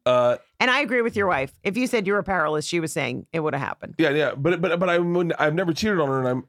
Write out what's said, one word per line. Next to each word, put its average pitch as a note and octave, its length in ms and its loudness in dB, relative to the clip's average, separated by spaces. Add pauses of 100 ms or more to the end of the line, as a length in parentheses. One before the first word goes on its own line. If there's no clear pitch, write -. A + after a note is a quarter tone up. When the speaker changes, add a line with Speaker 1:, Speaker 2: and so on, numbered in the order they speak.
Speaker 1:
Uh, B2 300 4 (240)
Speaker 2:
And B3 100 2
I C4 100 2
agree B3 220 0
with A#3 140 -4
your G3+ 100 0
wife. C#3 260 -2 (120)
If G3 120 -4
you B3+ 100 0
said A3+ 200 -2
you G3 80 0
were G3+ 80 0
powerless, D3+ 420 -2
she E3+ 160 -2
was D#3+ 120 -4
saying C3 400 -4
it E3 80 -2
would D3+ 120 -2
have C#3+ 80 -4
happened. - 380 -10
Speaker 1:
Yeah, D#3 120 4
yeah. C#3+ 240 2
But, E3 280 0
but, F3 160 0
but F3+ 100 0
I F3 100 2
wouldn't, F3 400 0
I've D3+ 160 2
never E3+ 200 0
cheated G#3 260 0
on C#3+ 80 2
her. C3+ 120 0
And B2+ 80 0
I'm, B2+ 200 -2